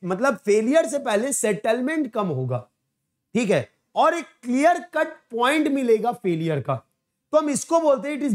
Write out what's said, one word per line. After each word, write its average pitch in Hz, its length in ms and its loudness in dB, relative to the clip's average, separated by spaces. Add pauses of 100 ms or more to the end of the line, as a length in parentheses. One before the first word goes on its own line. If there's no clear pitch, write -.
मतलब 196 320 -2
फेलियर 226 520 2
से 285 100 -4
पहले 247 340 0
सेटलमेंट 247 840 -2
कम 208 140 -2
होगा, 127 300 -4 (760)
ठीक 214 160 0
है, 143 180 2 (280)
और 302 180 4
एक 330 120 -6 (160)
क्लियर 269 360 2 (160)
कट 320 200 -2 (160)
पॉइंट 277 380 0
मिलेगा 233 440 2
फेलियर 160 480 -2
का, 131 140 -4 (580)
तो 302 60 4
हम 302 120 0
इसको 320 300 0
बोलते 277 280 0
हैं 294 100 -6
it 294 80 -4
is 226 80 0